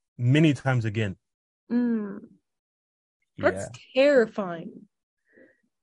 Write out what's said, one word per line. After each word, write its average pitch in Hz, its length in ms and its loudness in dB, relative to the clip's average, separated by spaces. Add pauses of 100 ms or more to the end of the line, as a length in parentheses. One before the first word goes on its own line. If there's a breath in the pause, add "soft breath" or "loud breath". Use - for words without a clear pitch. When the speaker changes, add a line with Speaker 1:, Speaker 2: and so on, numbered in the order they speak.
(180)
Speaker 1:
many 143 360 4
times 127 300 -2
again. 107 340 -4 (540)
Speaker 2:
Mm. 220 480 -4 (1160)
That's - 320 -2
Speaker 1:
Yeah. - 100 -18 (140)
Speaker 2:
terrifying. 214 920 0 (960 soft breath)